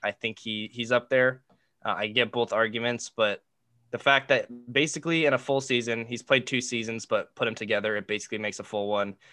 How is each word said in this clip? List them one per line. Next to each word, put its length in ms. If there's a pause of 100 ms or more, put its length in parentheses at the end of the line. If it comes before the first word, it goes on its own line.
I 80
think 300
he, 340
he's 180
up 180
there. 340 (420)
Uh, 120
I 100
get 240
both 200
arguments, 640
but 280 (480)
the 80
fact 300
that 180 (240)
basically 540
in 80
a 40
full 240
season, 440
he's 180
played 240
two 140
seasons, 440
but 300
put 120
'em 80
together, 400
it 120
basically 300
makes 220
a 40
full 240
one. 280 (180)